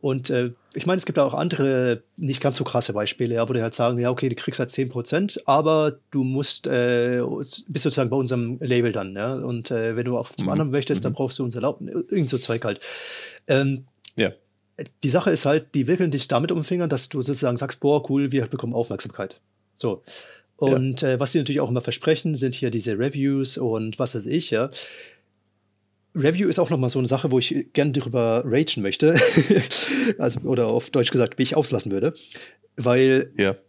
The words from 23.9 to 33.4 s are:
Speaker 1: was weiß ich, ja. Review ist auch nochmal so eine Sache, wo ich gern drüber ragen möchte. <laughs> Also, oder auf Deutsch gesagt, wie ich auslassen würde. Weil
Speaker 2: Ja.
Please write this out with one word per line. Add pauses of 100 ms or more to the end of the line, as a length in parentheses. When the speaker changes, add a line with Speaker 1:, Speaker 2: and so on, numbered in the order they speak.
Speaker 1:
was
weiß
ich,
ja. (1500)
Review
ist
auch
nochmal
so
eine
Sache,
wo
ich
gern
drüber
ragen
möchte. (500)
<laughs>
Also,
oder
auf
Deutsch
gesagt,
wie
ich
auslassen
würde. (640)
Weil
Speaker 2:
Ja. (120)